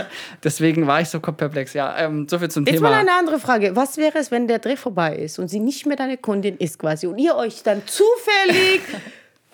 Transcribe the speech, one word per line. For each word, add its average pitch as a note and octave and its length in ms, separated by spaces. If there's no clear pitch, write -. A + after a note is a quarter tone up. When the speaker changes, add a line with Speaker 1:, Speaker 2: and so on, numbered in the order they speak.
Speaker 1:
<laughs> - 440
deswegen D#3+ 420
war C#3 140
ich E3+ 80
so E3 120
perplex, D3+ 520
ja. C#3 260
Ähm, D3+ 300
so F3 100
viel E3+ 120
zum D3 140
Speaker 2:
Jetzt - 120
Speaker 1:
Thema. - 140
Speaker 2:
mal G#4+ 100
eine F#4 180
andere D#4+ 220
Frage. G#3 340
Was C4+ 220
wäre D#4 220
es, D4 120
wenn A#3+ 160
der A3+ 140
Dreh A#3+ 160
vorbei E3+ 400
ist D#3 240
und F3+ 80
sie F#3+ 100
nicht C4 280
mehr C#4+ 100
deine C4 240
Kundin G3+ 380
ist E3+ 200
quasi D#3 280
und F3 120
ihr D#4 180
euch - 260
dann G#3 240
zufällig F#4+ 960